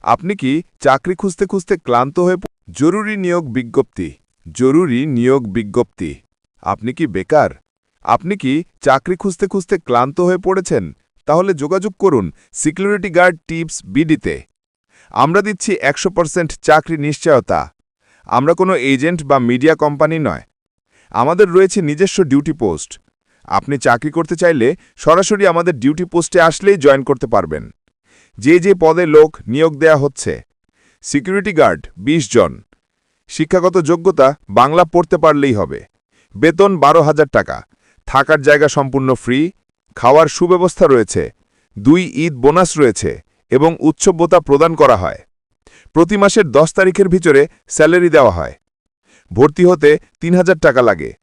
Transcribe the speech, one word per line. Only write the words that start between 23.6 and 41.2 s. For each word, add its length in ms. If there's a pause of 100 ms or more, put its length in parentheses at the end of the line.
চাকরি 340
করতে 240
চাইলে 320 (280)
সরাসরি 520
আমাদের 320
ডিউটি 260
পোস্টে 360
আসলেই 360
জয়েন 260
করতে 240
পারবেন। 360 (720)
যে 220
যে 160
পদে 300
লোক 240 (180)
নিয়োগ 280
দেয়া 220
হচ্ছে, 360 (680)
সিকিউরিটি 500
গার্ড 280 (160)
বিশ 340
জন, 200 (760)
শিক্ষাগত 480
যোগ্যতা 500 (220)
বাংলা 360
পড়তে 320
পারলেই 380
হবে। 240 (560)
বেতন 420
বারো 240
হাজার 260
টাকা, 300 (500)
থাকার 340
জায়গা 260
সম্পূর্ণ 460
ফ্রি, 260 (580)
খাওয়ার 300
সুব্যবস্থা 600
রয়েছে, 360 (540)